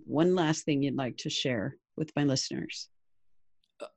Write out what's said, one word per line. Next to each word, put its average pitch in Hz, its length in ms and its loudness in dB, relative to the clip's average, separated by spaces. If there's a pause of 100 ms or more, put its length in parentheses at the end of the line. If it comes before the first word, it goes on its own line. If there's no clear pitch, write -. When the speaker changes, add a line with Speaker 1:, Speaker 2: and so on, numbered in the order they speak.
Speaker 1:
one 165 300 4
last 160 300 2
thing 143 180 2
you'd 139 120 0
like 123 220 -4
to - 120 -8
share 127 480 -2 (200)
with 156 180 -4
my 147 80 2
listeners? - 680 -2 (920)
Speaker 2:
Uh, - 160 -12